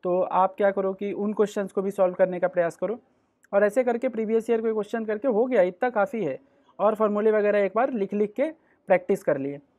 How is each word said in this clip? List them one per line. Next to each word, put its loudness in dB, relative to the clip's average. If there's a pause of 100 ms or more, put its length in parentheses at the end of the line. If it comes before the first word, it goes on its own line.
तो 0
आप 0
क्या 2
करो -2
कि -6
उन -4
क्वेश्चंस -2
को -4
भी -2
सॉल्व 0
करने 0
का 0
प्रयास -2
करो। -6 (520)
और 4
ऐसे 2
करके -2
प्रीवियस -2
ईयर 2
कोई -2
क्वेश्चन -4
करके -2
हो 2
गया, 4
इतना 0
काफ़ी -2
है। -4 (380)
और 2
फॉर्मूले 2
वगैरह 2
एक 0
बार 2
लिख -4
लिख -2
के -2 (420)
प्रैक्टिस 0
कर 0
लिए। -8 (180)